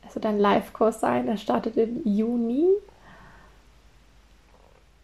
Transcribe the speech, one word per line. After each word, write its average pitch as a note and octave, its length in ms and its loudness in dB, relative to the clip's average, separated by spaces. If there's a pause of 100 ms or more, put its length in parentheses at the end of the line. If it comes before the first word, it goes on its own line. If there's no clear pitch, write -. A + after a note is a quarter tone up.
Also - 160 -12
dein G#3+ 180 -2
Live-Kurs G#3 600 2
sein, B3 260 0
der A3+ 100 -2
startet A3+ 400 -4
im A#3 280 0
Juni. A#3 640 0 (2250)